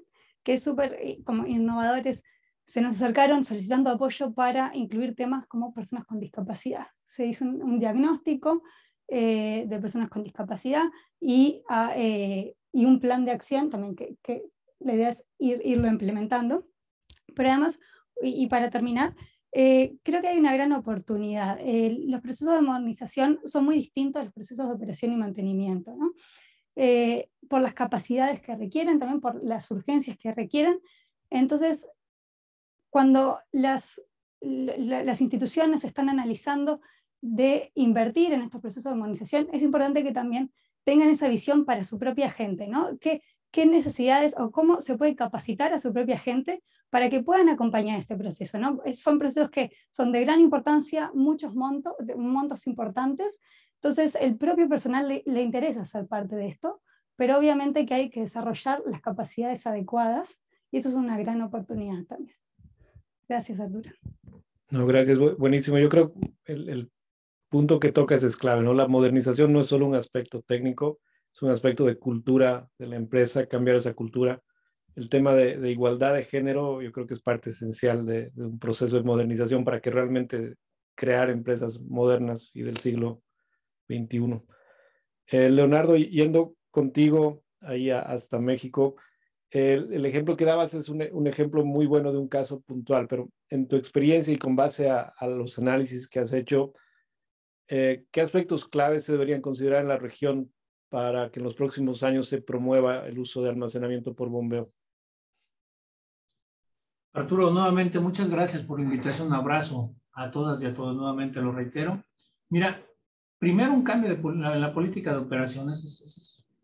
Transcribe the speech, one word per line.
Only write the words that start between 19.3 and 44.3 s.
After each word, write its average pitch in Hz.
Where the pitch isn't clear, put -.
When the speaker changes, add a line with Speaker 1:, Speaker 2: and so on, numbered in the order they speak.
Speaker 1:
eh, 262
creo 320
que 359
hay 349
una 294
gran 277
oportunidad. 208
Eh, 226
los 254
procesos 294
de 320
modernización 254
son 285
muy 302
distintos 277
a 254
los 196
procesos 240
de 247
operación 220
y -
mantenimiento, 196
¿no? 311
Eh, 240
por 262
las 247
capacidades 254
que 226
requieren, 302
también 269
por 240
las 226
urgencias 254
que 220
requieren. 302
Entonces, 302
cuando 269
las, 269
la, 262
la, 254
las 254
instituciones 285
están 277
analizando 285
de 262
invertir 240
en 254
estos 240
procesos 240
de 240
modernización, 220
es 285
importante 285
que 277
también 247
tengan 302
esa 294
visión 285
para 214
su 202
propia 254
gente, 202
¿no? 285
¿Qué, 311
qué 320
necesidades 294